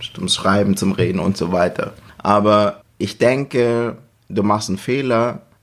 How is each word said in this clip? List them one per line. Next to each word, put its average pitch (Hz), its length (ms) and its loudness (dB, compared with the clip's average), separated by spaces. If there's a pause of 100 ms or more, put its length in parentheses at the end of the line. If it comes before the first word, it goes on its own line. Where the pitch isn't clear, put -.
(120)
Zum 92 160 -6
Schreiben, 98 480 2
zum 98 160 0
Reden 98 280 0
und 92 160 0
so 90 160 -4
weiter. 90 400 0 (260)
Aber 104 600 2 (180)
ich - 200 -6
denke, 120 760 0 (320)
du 101 140 -2
machst 104 280 0
einen 92 80 -4
Fehler, 120 640 -2 (200)